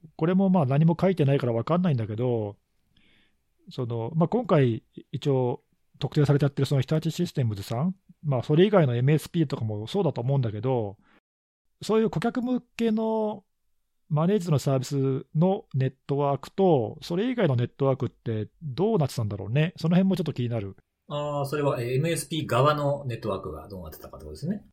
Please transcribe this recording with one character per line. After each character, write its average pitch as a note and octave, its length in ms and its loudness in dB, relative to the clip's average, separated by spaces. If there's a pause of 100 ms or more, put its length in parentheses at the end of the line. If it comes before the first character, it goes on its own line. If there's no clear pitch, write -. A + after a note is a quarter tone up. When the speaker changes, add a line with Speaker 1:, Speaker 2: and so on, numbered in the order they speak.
(180)
Speaker 1:
こ D#3+ 80 -2
れ F3 80 2
も F#3+ 160 2
ま F#3 120 4
あ C#3 40 2
何 C#3 180 2
も E3 160 4
書 F#3 100 2
い F#3 60 0
て D#3+ 80 0
な C#3 100 4
い C#3+ 60 2
か B2+ 80 -2
ら A#2+ 60 0
わ A2+ 100 -2
か E3 140 0
ん F3+ 40 0
な F3+ 80 0
い D3 40 2
ん B2+ 40 2
だ A2+ 80 -4
け G#2+ 120 -6
ど、 A2+ 400 -4 (1120)
そ B2+ 140 -6
の、 A#2 300 -6
ま D#3+ 100 4
あ、 - 20 4
今 A#3+ 180 -2
回 C3+ 380 4 (300)
一 C#3+ 160 -6
応 B2+ 320 0 (380)
特 - 140 -6
定 D3 120 4
さ C#3+ 80 4
れ C#3 60 4
ち D3 40 2
ゃ C#3+ 40 4
っ C3+ 40 -4
て - 100 -4
る C3+ 40 2
そ C#3+ 100 0
の C3 60 4
日 - 120 -4
立 D#3+ 180 0
シ F3 160 -2
ス - 60 -16
テ B2+ 120 -2
ム G#2+ 100 -2
ズ G2 80 -8
さ A#2 140 -6
ん、 F3 180 -2 (280)
ま C3+ 160 0
あ、 - 40 -2
そ D3+ 140 2
れ F3+ 80 8
以 G#3+ 40 6
外 F#3+ 160 6
の A#2+ 100 2
エ A#2+ 60 0
ム C3+ 100 4
エ D#3 60 6
ス - 140 -8
ピ E3 120 0
ー C#3+ 40 0
と C#3 80 -6
か - 80 -6
も G#2+ 240 -6
そ G3+ 140 -2
う - 20 2
だ - 80 2
と - 80 -6
思 C3 160 0
う - 20 2
ん C3+ 40 2
だ A#2 100 -2
け G#2 80 -8
ど、 A2+ 380 -2 (840)
そ G#3+ 160 0
う A3 40 4
い - 20 4
う G#3+ 60 2
顧 - 100 -4
客 A#3 220 -2
向 B3 200 0 (140)
け A3+ 160 0
の A3 540 -2 (680)
マ D#3 140 2
ネ G3+ 80 4
ー G#3+ 40 2
ジ F3 120 -2
の C#3 80 4
サ C3+ 160 0
ー C3 40 0
ビ B2+ 60 -4
ス C3+ 400 -2 (100)
の F#3 380 2
ネ C3 140 0
ッ - 60 -4 (120)
ト C#3 120 -2
ワ C#3+ 180 2
ー - 20 0
ク - 140 -18
と、 D#3 500 2
そ E3+ 140 -6
れ A#3 160 0
以 B3 40 -6
外 G#3+ 120 2
の C3 80 2
ネ A#2+ 80 0
ッ A#2 120 0
ト C#3 120 0
ワ C3+ 60 4
ー C3 40 -2
ク A#2+ 100 -2
っ - 20 -12
て G#2+ 380 -6 (140)
ど E3+ 340 -2
う - 40 2
な C#3 80 2
っ - 20 -16
て - 60 -14
た A#2+ 80 -2
ん G#2+ 40 -2
だ G2+ 100 -6
ろ G2 100 -10
う - 20 -6
ね。 D3+ 280 0
そ D#3+ 120 -2
の F3 60 4
辺 F#3+ 120 4
も F#3+ 80 0
ち F#3 60 -2
ょ - 20 -6
っ - 20 -8
と D3+ 80 -4
気 G3+ 100 -4
に G3 60 -2
な A#2 100 -4
る。 G2 160 -8 (320)
Speaker 2:
あ D3 340 -4
ー、 C3+ 40 -2
そ C#3+ 120 -4
れ C#3+ 60 -2
は、 C3 180 0
え A#2 40 -4
ー、 B2+ 100 -2
エ C3 40 2
ム E3 100 0
エ E3 60 0
ス - 140 -6
ピ D#3 120 -2
ー A#2 40 -4
側 C3+ 300 2
の C#3+ 300 -2
ネ A#2+ 100 -4
ッ - 40 -10
ト G#2 120 -6
ワ F#2+ 80 -4
ー - 20 -10
ク - 100 -10
が D2+ 160 -14
ど F#2+ 120 -14
う E2+ 40 -12
な D#2+ 60 -14
っ - 20 -16
て - 60 -18
た - 120 -18
か - 80 -18
っ - 20 -20
て - 60 -18
こ D2+ 40 -14
と D2+ 60 -14
で - 40 -16
す C#3+ 80 -8
ね。 G#3 240 -6